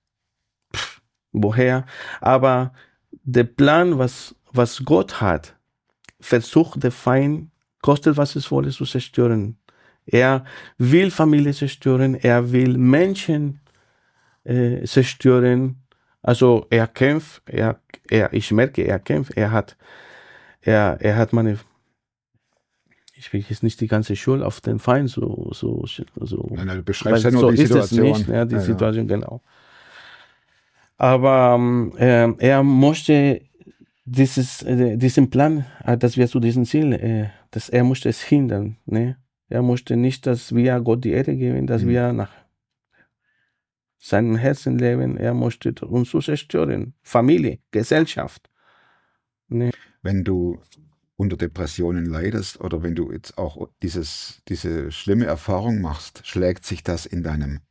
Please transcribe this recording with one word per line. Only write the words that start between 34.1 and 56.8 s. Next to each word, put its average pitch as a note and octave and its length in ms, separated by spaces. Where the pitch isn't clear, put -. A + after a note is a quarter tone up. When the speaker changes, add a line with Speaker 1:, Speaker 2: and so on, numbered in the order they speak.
Speaker 1:
äh, B2 340
diesen B2+ 320
Plan, D3 360
äh, A#2+ 140
dass A#2+ 200
wir B2 100
zu B2 120
diesem A#2 260
Ziel, D3+ 280
äh, A2 360
dass - 180
er B2 140
möchte B2+ 260
es - 120
hindern, A2 640
ne? A#2 320
Er A#2+ 120
möchte B2 320
nicht, B2+ 320
dass B2 260
wir B2 280
Gott A#2+ 240
die - 60
Ehre D3 240
geben, B2+ 300
dass A#2+ 160
Speaker 2:
Mhm. B2 80
Speaker 1:
wir A#2+ 240
nach A2 160
seinem A2 380
Herzen C3 420
leben. B2 400
Er A#2+ 160
möchte A#2+ 380
uns A#2+ 260
zu D#3+ 80
zerstören. D3 840
Familie, B2 580
Gesellschaft. - 800
Ne? A#2+ 240
Speaker 2:
Wenn F#2+ 200
du F2 360
unter F#2+ 200
Depressionen F2 720
leidest F#2+ 560
oder E2+ 220
wenn E2+ 120
du E2+ 160
jetzt - 260
auch D#2 300
dieses, E2 640
diese E2 440
schlimme G#2 340
Erfahrung G2+ 560
machst, D2+ 440
schlägt F2+ 400
sich - 180